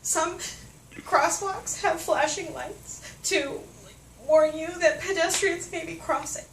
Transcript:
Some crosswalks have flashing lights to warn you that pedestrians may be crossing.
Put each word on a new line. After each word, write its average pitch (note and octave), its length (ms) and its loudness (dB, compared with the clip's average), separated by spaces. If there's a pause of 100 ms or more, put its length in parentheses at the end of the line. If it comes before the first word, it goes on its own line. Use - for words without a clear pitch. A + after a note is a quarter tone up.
Some E4+ 340 0 (600)
crosswalks - 800 0
have E4+ 180 2
flashing D#4 540 0
lights - 720 -12
to - 360 0 (680)
warn D#4 300 6
you D#4+ 120 -6 (120)
that D#4 200 4
pedestrians F4 720 0
may D4 140 -6
be E3 80 -8
crossing. - 580 -4